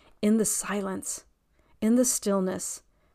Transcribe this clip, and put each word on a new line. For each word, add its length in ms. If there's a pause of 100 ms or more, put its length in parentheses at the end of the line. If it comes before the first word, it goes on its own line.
(220)
in 140
the 80
silence, 800 (560)
in 160
the 80
stillness, 800 (320)